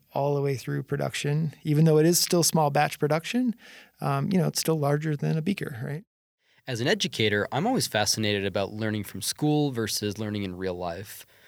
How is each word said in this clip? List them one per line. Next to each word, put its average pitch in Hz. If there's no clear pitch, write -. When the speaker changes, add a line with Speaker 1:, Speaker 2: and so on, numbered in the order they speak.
Speaker 1:
all 143
the 143
way 139
through 143
production. 143
Even 151
though 156
it 156
is 170
still 175
small 156
batch 147
production, 180
um, 139
you 185
know, 156
it's 147
still 160
larger 147
than 151
a 156
beaker, 156
right? 143
Speaker 2:
As 123
an 127
educator, 110
I'm 143
always 240
fascinated 104
about 98
learning 107
from -
school 151
versus 107
learning 107
in 92
real 92
life. 90